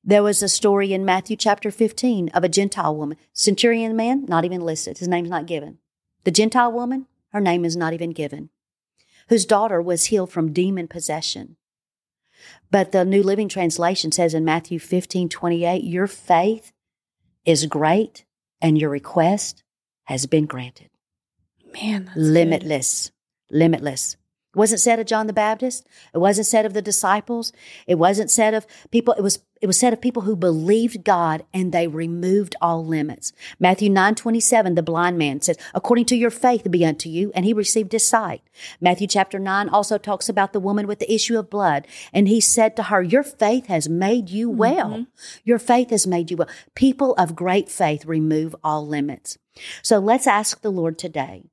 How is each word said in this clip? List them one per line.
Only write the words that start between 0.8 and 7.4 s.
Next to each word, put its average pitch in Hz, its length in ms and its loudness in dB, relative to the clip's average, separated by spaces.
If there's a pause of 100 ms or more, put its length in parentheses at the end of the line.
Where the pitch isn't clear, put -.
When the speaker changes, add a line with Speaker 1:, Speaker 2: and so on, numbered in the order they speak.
Speaker 1:
in 190 100 -2
Matthew 190 320 0
chapter 208 340 0
fifteen 214 600 0
of 180 160 0
a 180 40 0
Gentile 180 460 0
woman. 151 220 -8 (160)
Centurion 226 640 2
man, 247 320 0
not 165 160 2
even 180 160 -4
listed. 160 380 -6
His 180 100 -4
name's 175 200 -2
not 170 160 -6
given. 156 340 -10 (440)
The 190 80 0
Gentile 220 400 2
woman, 247 360 -6 (260)
her 208 80 -2